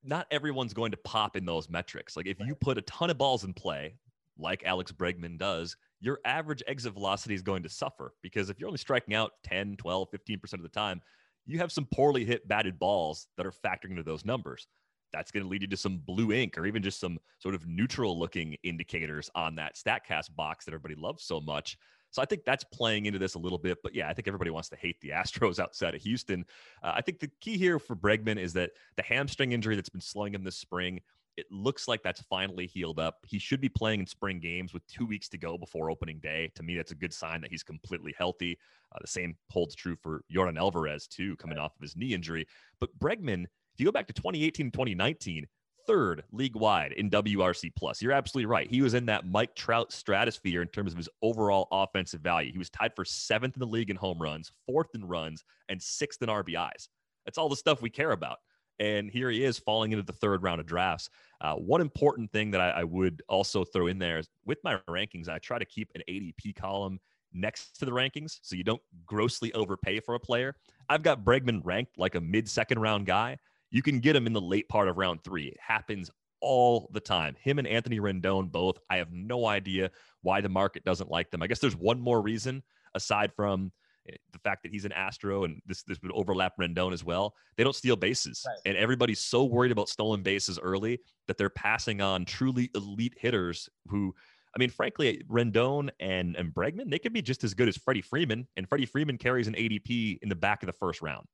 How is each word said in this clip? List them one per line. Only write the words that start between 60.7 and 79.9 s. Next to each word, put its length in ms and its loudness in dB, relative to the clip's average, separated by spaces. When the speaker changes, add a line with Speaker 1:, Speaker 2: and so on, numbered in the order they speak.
Speaker 1:
Uh, 140 0
one 260 4
important 500 2
thing 220 0
that 80 4
I, 100 6
I 140 0
would 440 2
also 360 2
throw 240 2
in 100 0
there 200 0
is 100 -6
with 180 -2
my 160 0
rankings, 400 -4
I 100 -6
try 200 -6
to 60 -2
keep 320 -8
an 100 -10
A 140 -6
D 160 -10
P 160 -8
column 480 -4
next 480 -6
to 40 -2
the 60 -2
rankings 520 -2
so 120 -10
you 80 -4
don't 200 0
grossly 500 0
overpay 440 0
for 160 -4
a 60 -2
player. 340 0
I've 140 4
got 220 4
Bregman 400 6
ranked 340 -2
like 160 2
a 60 2
mid-second 580 2
round 280 2
guy. 320 2
You 100 4
can 160 4
get 160 6
him 140 6
in 40 0
the 80 2
late 280 0
part 180 4
of 120 2
round 260 0
three. 220 -4
It 140 -12
happens 480 -2
all 520 4
the 80 -2
time. 400 0
Him 180 2
and 80 -2
Anthony 320 0
Rendon 540 0
both, 260 2
I 100 2
have 120 -4
no 360 -2
idea 440 0